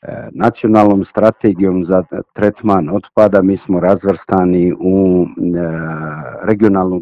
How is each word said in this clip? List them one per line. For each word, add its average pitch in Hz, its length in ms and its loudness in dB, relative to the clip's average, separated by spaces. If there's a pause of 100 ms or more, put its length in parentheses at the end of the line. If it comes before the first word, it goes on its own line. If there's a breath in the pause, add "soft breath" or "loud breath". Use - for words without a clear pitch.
E, 110 260 -14
nacionalnom 104 720 2
strategijom 95 800 0
za 92 180 0 (300)
tretman 101 560 0
otpada 104 520 2
mi 95 240 2
smo 90 140 -2
razvrstani 90 1000 0
u, 92 460 2
e, - 20 -12 (1120)
regionalnu 95 600 0